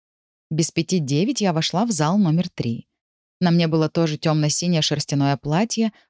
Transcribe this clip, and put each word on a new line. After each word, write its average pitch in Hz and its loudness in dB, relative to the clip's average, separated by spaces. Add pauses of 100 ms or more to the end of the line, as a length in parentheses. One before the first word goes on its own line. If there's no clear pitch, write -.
(500)
Без 160 -2
пяти 170 -2
девять 160 0
я 190 2
вошла 160 -2
в 233 -2
зал 160 2
номер 180 2
три. - -6 (520)
На 175 2
мне 170 4
было 156 2
тоже 156 0
темно-синее 156 0
шерстяное 143 0
платье, 214 -2 (180)